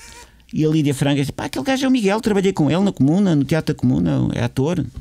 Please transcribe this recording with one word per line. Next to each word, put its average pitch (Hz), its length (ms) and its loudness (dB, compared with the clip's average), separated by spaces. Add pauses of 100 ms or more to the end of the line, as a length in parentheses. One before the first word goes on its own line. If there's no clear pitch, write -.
(520)
E 143 120 0
a 156 40 2
Lídia 151 260 2
Franca 143 260 0
disse, 147 120 -4
"Pá, 214 140 -8
aquele 277 180 -6
gajo 269 200 0
é 269 40 2
o - 20 2
Miguel, 220 300 2
trabalhei 196 320 0
com 151 180 0
ele 165 120 0
na 202 100 2
Comuna, 170 420 2
no 143 100 2
Teatro 151 300 -2
da - 60 -12
Comuna, 135 540 0
é - 100 -2
ator." 139 400 -2 (160)